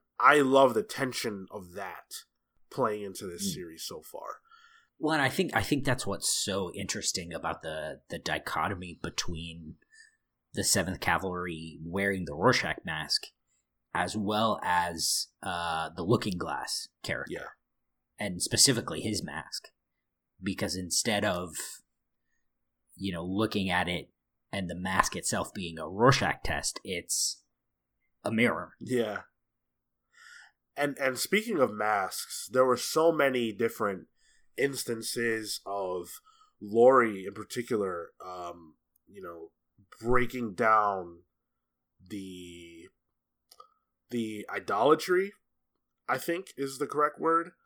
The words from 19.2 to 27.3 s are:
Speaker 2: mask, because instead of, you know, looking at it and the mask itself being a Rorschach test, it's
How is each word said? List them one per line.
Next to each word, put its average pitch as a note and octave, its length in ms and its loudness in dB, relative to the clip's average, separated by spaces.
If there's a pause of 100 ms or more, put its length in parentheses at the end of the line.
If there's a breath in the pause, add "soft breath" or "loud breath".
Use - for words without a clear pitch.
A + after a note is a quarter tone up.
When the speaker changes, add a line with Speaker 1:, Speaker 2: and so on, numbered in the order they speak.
Speaker 2:
mask, - 460 -10 (720)
because F#2 320 -2
instead G2 480 0
of, F2+ 320 -2 (1400)
you F#2+ 180 -4
know, E2+ 120 -6
looking G2 440 0
at F2+ 180 2
it E2+ 240 -4 (400)
and F#2+ 180 -4
the E2+ 60 -6
mask F#2 400 0
itself F#2 380 -2
being E2 260 -8
a D#2+ 80 -6
Rorschach G2+ 560 4
test, - 400 -2
it's - 580 -4 (840)